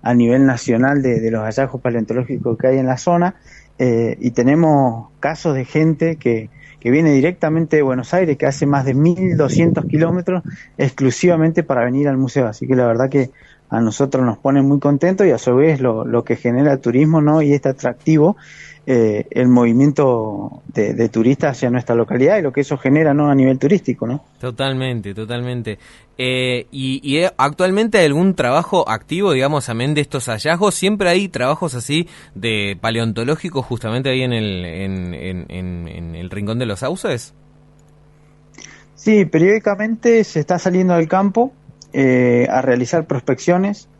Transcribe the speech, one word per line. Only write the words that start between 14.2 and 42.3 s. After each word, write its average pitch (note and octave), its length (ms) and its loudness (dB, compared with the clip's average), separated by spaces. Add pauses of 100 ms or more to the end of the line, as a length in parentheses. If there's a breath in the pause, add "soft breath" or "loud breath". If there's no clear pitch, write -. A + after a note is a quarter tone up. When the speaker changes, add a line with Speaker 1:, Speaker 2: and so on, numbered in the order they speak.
Speaker 1:
nos A2 120 -2
pone C3+ 240 2
muy C#3 180 2
contentos F3 480 2
y D#3+ 40 4
a A#2 60 2
su B2 180 0
vez D3 240 4
lo, A#2 260 -2
lo A#2 180 0
que A#2 140 -4
genera C3 360 0
el C3 60 -2
turismo, D3+ 420 2
¿no? D3+ 220 2
Y C#3+ 100 2
este C#3 160 0
atractivo, D3+ 680 2 (520 loud breath)
eh, A2 420 2
el B2 180 0
movimiento A#2+ 1160 2 (100)
de, A2 220 -2
de A2+ 140 0
turistas B2+ 420 0
hacia B2 180 -4
nuestra B2 240 -2
localidad B2+ 460 2
y - 20 0
lo C#3+ 100 -2
que C#3+ 100 -2
eso C#3 180 -4
genera, D3 340 2
¿no? D3 160 2
A C#3+ 60 2
nivel C3 240 2
turístico, D3 480 -2
¿no? C3 160 -8 (160)
Speaker 2:
Totalmente, B2+ 720 -6
totalmente. A2+ 640 -8 (400 soft breath)
Eh, B2+ 540 -4
y, C3 320 -6
y, C#3+ 160 -2
eh, F3+ 180 0
actualmente F#3+ 600 0
hay E3 80 4
algún E3+ 260 2
trabajo D#3 560 0
activo, E3+ 440 -2
digamos, C3+ 360 -2
amén B2 240 -4
de D3 80 0
estos C#3+ 280 -6
hallazgos. E3 440 -2
Siempre G3+ 340 -2
hay F#3 200 2
trabajos D3 480 -4
así D3 340 -4 (240 loud breath)
de G2+ 480 -4
paleontológicos A#2 840 -4
justamente A#2+ 460 -6
ahí C3 140 -2
en B2+ 100 -2
el, G2+ 320 -4
en, F#2 480 -8
en, F2 360 -10
en, F2 380 -10
en E2+ 280 -12
el F2 160 -12
Rincón G2+ 260 -8
de B2+ 80 -4
los G2+ 140 -8
Sauces. D3+ 560 -8 (1600 loud breath)
Speaker 1:
Sí, G#3 300 4
periódicamente G#3+ 960 2
se - 160 -4
está F3 180 -2
saliendo F3+ 380 0
al E3 120 2
campo, G3+ 460 0 (400)
eh, B2 580 2